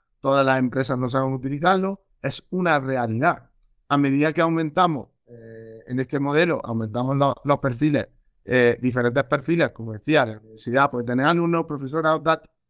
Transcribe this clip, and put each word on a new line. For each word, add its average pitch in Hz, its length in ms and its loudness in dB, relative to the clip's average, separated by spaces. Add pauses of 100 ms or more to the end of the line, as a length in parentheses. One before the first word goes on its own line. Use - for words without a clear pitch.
(200)
todas 139 240 2
las 131 140 2
empresas 127 400 -2
no 127 100 -2
saben 131 240 0
utilizarlo, 175 720 -2 (160)
es 135 280 -6
una 180 280 0
realidad. 131 720 -2 (380)
A 143 80 2
medida 143 360 2
que 160 80 -2
aumentamos, 165 680 0 (200)
eh, 113 580 -18
en 127 140 -2
este 135 180 -2
modelo, 147 460 2
aumentamos 117 520 -2
lo-, 139 280 2
los 143 140 2
perfiles, 131 500 0 (360)
eh, 120 360 4
diferentes 123 440 0
perfiles, 151 460 0
como 113 220 -12
decía, 139 340 0
la 107 120 -10
universidad, 120 520 0
pues 120 160 -4
tener 127 200 0
alumnos, 170 400 2
profesorado, 156 560 -2
tal, 156 200 0 (280)